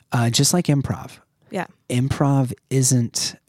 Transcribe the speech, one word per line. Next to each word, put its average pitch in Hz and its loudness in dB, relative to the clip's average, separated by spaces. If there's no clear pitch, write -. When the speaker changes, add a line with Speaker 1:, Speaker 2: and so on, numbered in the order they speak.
Speaker 1:
Uh, 117 0
just 143 2
like 180 0
improv. - -2
Speaker 2:
Yeah. 190 -8
Speaker 1:
Improv 135 0
isn't 127 0